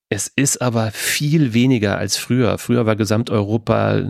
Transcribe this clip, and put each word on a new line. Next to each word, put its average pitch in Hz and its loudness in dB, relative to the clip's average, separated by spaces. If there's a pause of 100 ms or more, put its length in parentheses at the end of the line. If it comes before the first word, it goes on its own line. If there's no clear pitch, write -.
Es - -4
ist - -4
aber 113 -2
viel 147 0
weniger 117 2
als 98 -4
früher. 113 0
Früher 120 0
war 107 2
Gesamteuropa 107 0